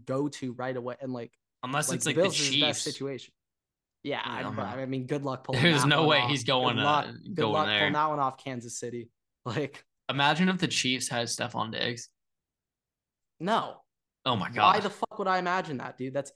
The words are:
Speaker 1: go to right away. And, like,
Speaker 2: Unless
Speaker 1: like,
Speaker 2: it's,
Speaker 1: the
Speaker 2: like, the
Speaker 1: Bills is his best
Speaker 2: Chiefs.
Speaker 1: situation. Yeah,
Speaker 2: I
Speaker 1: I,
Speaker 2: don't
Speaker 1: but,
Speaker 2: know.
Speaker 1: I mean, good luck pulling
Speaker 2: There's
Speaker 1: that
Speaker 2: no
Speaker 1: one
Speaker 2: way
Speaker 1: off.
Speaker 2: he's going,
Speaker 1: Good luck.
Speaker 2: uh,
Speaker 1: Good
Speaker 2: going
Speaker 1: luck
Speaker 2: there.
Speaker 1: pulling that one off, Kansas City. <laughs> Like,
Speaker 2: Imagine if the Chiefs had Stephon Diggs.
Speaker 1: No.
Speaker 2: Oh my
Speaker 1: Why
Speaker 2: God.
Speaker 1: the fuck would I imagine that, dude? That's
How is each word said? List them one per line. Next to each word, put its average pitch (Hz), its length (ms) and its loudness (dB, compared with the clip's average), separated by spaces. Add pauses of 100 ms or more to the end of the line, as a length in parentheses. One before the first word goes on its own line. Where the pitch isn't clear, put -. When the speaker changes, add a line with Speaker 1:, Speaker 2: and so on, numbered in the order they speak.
Speaker 1:
go 139 220 -2
to 131 260 -8
right 127 220 -6
away. 123 260 -8
And, 131 100 -8
like, 120 200 -10 (300)
Speaker 2:
Unless 139 280 -2
Speaker 1:
like, 131 60 -2
Speaker 2:
it's, 123 80 -4
Speaker 1:
the 147 60 0
Speaker 2:
like, 139 60 2
the 165 60 4
Speaker 1:
Bills 156 180 2
is 143 80 0
his 139 120 2
best 147 240 0
Speaker 2:
Chiefs. 147 100 -4
Speaker 1:
situation. 139 400 -10 (720)
Yeah, 135 200 -4
Speaker 2:
I - 160 -6
Speaker 1:
I, - 20 -6
Speaker 2:
don't 107 140 -6
Speaker 1:
but, - 80 -4 (100)
Speaker 2:
know. 131 80 -6
Speaker 1:
I 131 40 -6
mean, 131 200 -4
good 143 180 -2
luck 131 200 -4
pulling 127 180 0
Speaker 2:
There's 156 200 6
Speaker 1:
that 127 60 6
Speaker 2:
no 151 120 6
Speaker 1:
one 156 80 6
Speaker 2:
way 151 100 8
Speaker 1:
off. 127 120 4
Speaker 2:
he's 135 120 0
going, 127 320 2
Speaker 1:
Good 110 100 0
luck. 147 220 2
Speaker 2:
uh, 117 60 -12
Speaker 1:
Good 110 240 -14
Speaker 2:
going 110 160 2
Speaker 1:
luck 104 160 2
Speaker 2:
there. 104 100 2
Speaker 1:
pulling 101 140 4
that 151 160 2
one 151 100 -2
off, 131 180 0
Kansas 120 420 -10
City. 120 300 -8 (180)
<laughs> - 200 -20
Like, 135 380 -4 (240)
Speaker 2:
Imagine 151 400 4
if 185 100 2
the 160 100 0
Chiefs 127 400 0
had 120 200 -2
Stephon 117 440 -4
Diggs. 120 360 -4 (1300)
Speaker 1:
No. 196 360 -2 (480)
Speaker 2:
Oh 127 120 0
my - 120 -2
Speaker 1:
Why 120 60 -10
Speaker 2:
God. 185 280 6
Speaker 1:
the 196 80 -2
fuck - 280 -8
would 190 100 -2
I 185 100 2
imagine 175 400 -4
that, 123 200 -12
dude? 131 160 -8
That's 139 220 -6